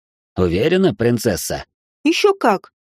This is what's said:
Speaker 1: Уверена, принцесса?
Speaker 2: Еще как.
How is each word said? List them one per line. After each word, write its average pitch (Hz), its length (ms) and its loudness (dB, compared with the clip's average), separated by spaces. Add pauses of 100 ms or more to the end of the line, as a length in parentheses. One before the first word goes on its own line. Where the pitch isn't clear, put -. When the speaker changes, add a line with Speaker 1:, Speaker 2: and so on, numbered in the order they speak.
(360)
Speaker 1:
Уверена, 123 580 0
принцесса? 113 680 -2 (400)
Speaker 2:
Еще 339 280 2
как. 240 380 -2 (240)